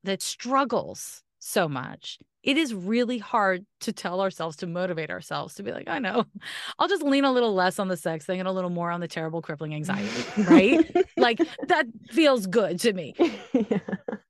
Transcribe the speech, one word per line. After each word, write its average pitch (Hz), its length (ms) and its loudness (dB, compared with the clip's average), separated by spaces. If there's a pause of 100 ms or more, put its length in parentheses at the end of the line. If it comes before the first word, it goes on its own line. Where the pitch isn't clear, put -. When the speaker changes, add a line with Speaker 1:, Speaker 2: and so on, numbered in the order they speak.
Speaker 1:
that 196 180 -2
struggles - 1000 -2 (160)
so 180 300 0
much, 131 500 -8 (240)
it 262 140 2
is 302 160 0
really 226 460 0
hard 196 480 0 (140)
to 220 120 -6
tell 185 300 -4
ourselves, 170 340 -4
to 185 100 -8
motivate 165 440 -4
ourselves, 147 460 -8
to 202 60 -14
be 202 80 -8
like, - 180 -10
"I 320 100 -4
know, 220 260 0 (540)
I'll 330 100 2
just 339 140 0
lean 277 220 4
a 269 80 4
little 240 200 2
less 185 260 2
on 196 100 -2
the 180 100 -2
sex 160 260 -6
thing 185 160 -4
and 185 80 -2
a 190 40 -2
little 185 180 -2
more 170 200 -4
on 175 100 -4
the 170 80 -6
terrible, 160 340 -6
crippling 151 320 -8
anxiety," 196 340 -4
Speaker 2:
<laughs> 233 400 -4
Speaker 1:
right? 320 580 6 (120)
Like, 240 220 4 (280)
that 311 180 4 (240)
feels 254 360 4
good 180 340 2
to 233 140 2
me. 165 240 -8
Speaker 2:
<laughs> 262 340 0
Yeah. 214 280 2 (500)